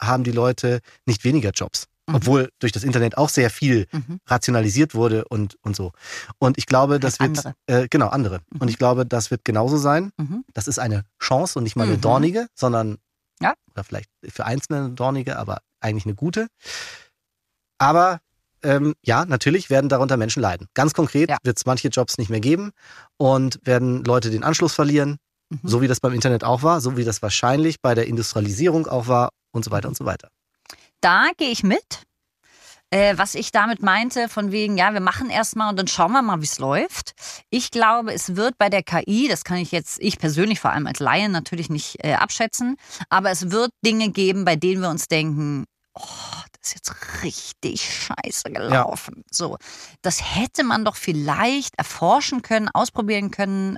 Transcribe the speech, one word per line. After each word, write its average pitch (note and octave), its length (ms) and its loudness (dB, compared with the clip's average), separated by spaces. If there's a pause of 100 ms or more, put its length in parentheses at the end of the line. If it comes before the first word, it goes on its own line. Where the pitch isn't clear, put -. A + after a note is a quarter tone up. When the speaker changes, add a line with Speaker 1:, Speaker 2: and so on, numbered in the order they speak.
Speaker 1:
haben B2+ 220 2
die A#2+ 80 0
Leute B2 480 0 (260)
nicht A2+ 200 0
weniger B2 240 2
Jobs. - 380 -6 (200)
Speaker 2:
Mhm. D#3+ 80 0
Speaker 1:
Obwohl C3 340 4 (100)
durch A#2 120 0
das G#2+ 140 -6
Internet A#2+ 320 2
auch D3 100 4
sehr B2 220 4
viel B2 420 2
Speaker 2:
Mhm. D#3 340 -8
Speaker 1:
rationalisiert A#2+ 680 2
wurde A2+ 300 2
und, G#2 380 -4
und G#2 120 -4
so. F#2 160 -6 (480)
Und C3 180 4
ich - 80 -6
glaube, C3+ 280 4
Speaker 2:
Halt C#3 100 2
Speaker 1:
das C3 160 -2
wird, D3 260 0
Speaker 2:
andere. - 100 -10 (100)
Speaker 1:
äh, B2+ 240 2
genau, C3+ 180 4
andere. G2+ 320 -2 (140)
Speaker 2:
Mhm. C#3+ 80 -6
Speaker 1:
Und B2 80 0
ich A2+ 80 -4
glaube, B2+ 280 4
das A#2+ 260 -2
wird A#2+ 120 -4
genauso A#2 320 2
sein. D3+ 400 0
Speaker 2:
Mhm. E3+ 380 -6
Speaker 1:
Das - 160 -6
ist - 100 -4
eine G#2+ 240 -2 (180)
Chance D3 380 0
und B2 60 0
nicht A2 100 -4
mal A#2+ 80 2
eine G#2+ 140 2
Speaker 2:
Mhm. G#2 40 -2
Speaker 1:
dornige, D3+ 540 2
sondern, A2+ 440 0 (420)
Speaker 2:
Ja. A3+ 120 2 (200)
Speaker 1:
oder G2+ 100 -8
vielleicht G2+ 260 -10 (200)
für - 160 -8
Einzelne C#3 400 -4
eine B2+ 80 -6
dornige, C3 440 -2
aber G#2 200 -6 (240)
eigentlich G#2+ 240 -2
eine G#2 100 -4
gute. F3+ 320 -2 (1300)
Aber, E3+ 420 4 (420)
ähm, C#3+ 400 2
ja, B2 220 2
natürlich D#3 440 0
werden C3+ 200 4
darunter C3 280 2
Menschen A2+ 240 -2
leiden. F#2 320 -2
Ganz D3 200 2
konkret D#3 360 2
Speaker 2:
Ja. C#3 140 0
Speaker 1:
wird's B2 220 -2
manche B2+ 240 0
Jobs - 280 -2
nicht A2 120 -4
mehr A2 100 0
geben E3+ 320 0 (460)
und C3 460 2
werden B2+ 400 2
Leute A#2+ 280 2
den A2 120 -2
Anschluss D#3+ 300 0
verlieren, D3 440 2 (320)
Speaker 2:
Mhm. D3+ 140 -8
Speaker 1:
so A#2 180 0
wie C3+ 60 2
das B2+ 120 0
beim B2+ 140 0
Internet A#2+ 300 0
auch B2 200 0
war, E3 180 4
so B2+ 160 -2
wie B2 60 -2
das A2+ 180 -2
wahrscheinlich C#3 600 0
bei B2 140 2
der A#2 120 2
Industrialisierung A#2 800 0
auch A#2+ 200 -2
war B2 220 4 (220)
und A#2 140 -4
so G#2+ 60 -8
weiter G2+ 160 -2
Speaker 2:
Mhm. C3+ 40 -6
Speaker 1:
und B2+ 60 -8
so - 80 -8
weiter. - 240 -6 (680)
Speaker 2:
Da F#3+ 280 6 (100)
gehe C#4 140 -2
ich A#3 120 -4
mit. - 380 0 (880)
Äh, G3+ 280 4
was G3 180 0
ich - 160 -6
damit G#3+ 320 0
meinte, A3+ 460 0
von G3+ 220 -4
wegen, G#3 260 0
ja, F#3+ 160 4
wir G3+ 80 -2
machen F3 280 -2
erst - 280 -2
mal A3 120 0
und G3+ 80 -2
dann F#3+ 100 -2
schauen F#3 260 2
wir C4+ 100 4
mal, F#3+ 180 0
wie's D3 160 -6
läuft. C#3+ 540 -2 (400)
Ich B3+ 180 -2
glaube, A3+ 440 2
es F3+ 240 -6
wird A#3+ 200 0
bei G3+ 120 4
der F#3+ 120 2
K E3+ 240 -2
I, A#3 220 2
das F#3+ 160 -2
kann F3+ 140 -2
ich F3 140 -4
jetzt, - 300 -4
ich F3+ 160 -2
persönlich E3+ 440 0
vor B2+ 100 2
allem D3 160 -2
als - 120 -8
Laie D3 300 2
natürlich E3 400 -4
nicht, - 340 -6
äh, D3+ 100 0
abschätzen, A#3+ 640 -2 (320)
aber F#3+ 200 2
es F3 220 -4
wird A#3 200 0 (140)
Dinge A3 240 2
geben, F#3+ 360 0
bei E3+ 100 4
denen F#3 260 0
wir F#3 80 0
uns C#3 200 -4
denken, D3+ 560 0 (300)
"Oh, - 60 -18 (600)
das - 80 -8
ist - 60 -8
jetzt - 480 -12
richtig - 580 -8 (100)
scheiße - 520 -8 (100)
Speaker 1:
Ja. - 60 -6 (100)
Speaker 2:
gelaufen." - 520 -2 (100)
So, - 260 -6 (440)
das - 200 -4 (140)
hätte B3 280 -2
man A3+ 220 0
doch G#3 100 -4
vielleicht F#3 800 -2
erforschen B3 640 0
können, A3 320 -2
ausprobieren G3+ 580 -2
können, G3 460 -2